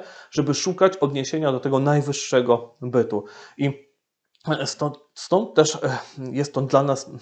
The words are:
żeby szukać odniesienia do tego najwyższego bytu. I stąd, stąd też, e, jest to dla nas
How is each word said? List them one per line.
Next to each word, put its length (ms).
żeby 220
szukać 440
odniesienia 540
do 80
tego 200
najwyższego 1040
bytu. 420
I 340
stąd, 340
stąd 400
też, 220
e, 220
jest 220
to 80
dla 220
nas 280